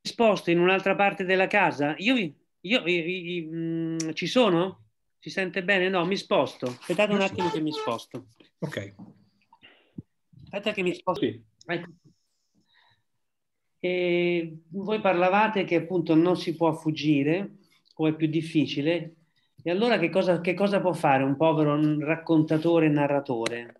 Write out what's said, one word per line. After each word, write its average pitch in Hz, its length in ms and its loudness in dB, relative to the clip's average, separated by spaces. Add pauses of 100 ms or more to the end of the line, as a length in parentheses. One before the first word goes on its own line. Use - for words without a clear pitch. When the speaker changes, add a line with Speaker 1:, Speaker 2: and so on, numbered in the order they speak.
Speaker 1:
sposto 208 500 0
in 175 80 4
un'altra 190 380 2
parte 196 280 0
della 185 220 2
casa. 156 520 0
Io 214 160 0
vi, 185 200 -2 (280)
io, 214 220 -2
i, 180 80 -2
i, 175 440 -4
i, 165 100 -8
mm, 165 520 -6 (160)
ci 180 120 -6
sono? 190 580 2 (340)
Si - 120 -16
sente 185 320 -6
bene? 185 260 2
No, 185 160 0
mi 190 120 0
sposto. 151 500 -2
Aspettate 180 460 -2
un 202 80 2
Speaker 2:
Io 196 60 2
sì. 190 60 -4
Speaker 1:
attimo - 180 -2
che 160 100 -4
mi 151 120 -2
sposto. - 540 -8 (320)
Speaker 2:
Ok. 107 360 -8 (1500)
Speaker 1:
Aspetta 202 280 -6
che 196 100 -4
mi 180 120 0
sposto. - 300 -2
Speaker 3:
Sì. 110 180 -4 (240)
Speaker 1:
Ecco. 175 240 -8 (1900)
E 175 800 -2 (120)
voi 202 300 -4
parlavate 190 640 2
che 175 120 0
appunto 165 380 0
non 170 220 4
si 156 200 -6
può 165 160 2
fuggire 151 840 0 (360)
o 156 120 0
è 156 80 2
più 156 120 -2
difficile. 156 880 -2 (480)
E 165 80 -4
allora 214 280 2
che 165 100 0
cosa, 170 320 2
che 175 140 -2
cosa 202 260 0
può 170 120 0
fare 139 300 4
un 135 140 0
povero 151 400 2
n-, 151 280 0
raccontatore 160 840 2
e 151 40 4
narratore, 131 880 -2